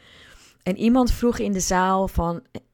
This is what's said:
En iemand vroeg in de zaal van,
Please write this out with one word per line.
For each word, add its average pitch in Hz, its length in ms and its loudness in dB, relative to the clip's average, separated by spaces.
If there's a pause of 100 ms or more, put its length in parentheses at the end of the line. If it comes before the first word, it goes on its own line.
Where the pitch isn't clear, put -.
(640)
En 185 140 -2
iemand 240 340 2
vroeg 240 280 0
in 208 120 -2
de 190 80 -2
zaal 190 480 0
van, 170 360 -4 (300)